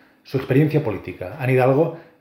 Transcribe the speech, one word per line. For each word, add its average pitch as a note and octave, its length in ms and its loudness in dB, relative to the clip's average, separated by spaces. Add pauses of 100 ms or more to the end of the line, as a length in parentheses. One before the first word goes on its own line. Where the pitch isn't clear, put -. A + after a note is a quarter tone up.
(240)
su - 140 -6
experiencia C#3 440 2
política. F#2 600 -8
Anne B2+ 100 -2
Hidalgo C3 480 2 (220)